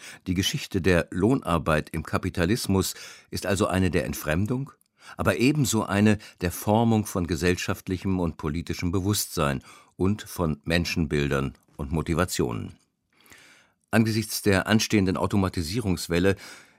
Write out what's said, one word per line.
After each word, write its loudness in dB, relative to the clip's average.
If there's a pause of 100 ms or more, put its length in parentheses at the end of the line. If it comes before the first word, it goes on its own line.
(260)
Die -2
Geschichte -2
der 4
Lohnarbeit 2
im -4
Kapitalismus 0 (360)
ist -8
also 2
eine 2
der 0
Entfremdung, -2 (440)
aber 0
ebenso 2
eine 4 (220)
der -2
Formung 2
von -2
gesellschaftlichem -2
und -2
politischem -4
Bewusstsein 0 (360)
und 0
von -4
Menschenbildern 0 (220)
und -8
Motivationen. -2 (1120)
Angesichts 0
der 4
anstehenden 2
Automatisierungswelle 0 (420)